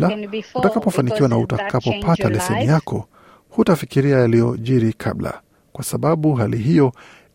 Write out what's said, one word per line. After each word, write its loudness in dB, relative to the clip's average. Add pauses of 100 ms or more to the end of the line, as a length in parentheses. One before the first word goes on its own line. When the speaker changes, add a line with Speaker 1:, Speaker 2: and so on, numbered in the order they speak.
Speaker 1:
happened -4
before, -4
Speaker 2:
utakapofanikiwa 0
na 0
Speaker 1:
because -2
that -6
Speaker 2:
utakapopata -2
Speaker 1:
changed 2
your 2
Speaker 2:
leseni -2
Speaker 1:
life. 0
Speaker 2:
yako, -2 (420)
hutafikiria 0
yaliyojiri 2
kabla, -6 (320)
kwa -10
sababu 0
hali 0
hiyo 2 (420)